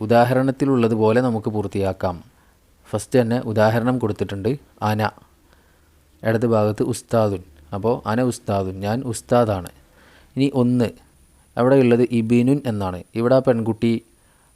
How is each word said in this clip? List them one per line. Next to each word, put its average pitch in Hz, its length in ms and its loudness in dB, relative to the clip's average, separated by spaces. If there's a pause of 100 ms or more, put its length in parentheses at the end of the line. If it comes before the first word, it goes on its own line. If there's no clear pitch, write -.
ഉദാഹരണത്തിലുള്ളതുപോലെ 120 1200 2
നമുക്ക് 113 280 -4
പൂർത്തിയാക്കാം. 95 600 -4 (720)
ഫസ്റ്റ് - 320 -4
തന്നെ 117 180 -2 (140)
ഉദാഹരണം 113 500 2
കൊടുത്തിട്ടുണ്ട്, 101 480 -4 (400)
അന, 107 200 -2 (1120)
ഇടത് 113 340 0
ഭാഗത്ത് 107 260 0 (120)
ഉസ്താദുൻ, 104 480 -2 (340)
അപ്പോൾ 110 180 -2 (160)
അന 113 100 0 (120)
ഉസ്താദുൻ, 95 520 -4
ഞാൻ 110 140 -2 (140)
ഉസ്താദാണ്. 107 580 0 (640)
ഇനി 139 140 0 (140)
ഒന്ന്, 123 260 2 (680)
അവിടെ 127 220 4
ഉള്ളത് 120 200 4 (160)
ഇബിനുൻ 120 400 2 (120)
എന്നാണ്. 98 280 -4 (200)
ഇവിടെ 120 180 2
ആ 131 100 2
പെൺകുട്ടി, 113 460 0 (640)